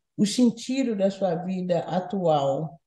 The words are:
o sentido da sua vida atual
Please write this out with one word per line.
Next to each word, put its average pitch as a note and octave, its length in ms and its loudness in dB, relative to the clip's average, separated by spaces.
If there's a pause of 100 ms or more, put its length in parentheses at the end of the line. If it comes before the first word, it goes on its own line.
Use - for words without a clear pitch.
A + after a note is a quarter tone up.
(180)
o G#3 80 2
sentido B3 720 0
da G3 140 2
sua F#3+ 260 -2
vida F3+ 460 -2
atual D#3 1040 0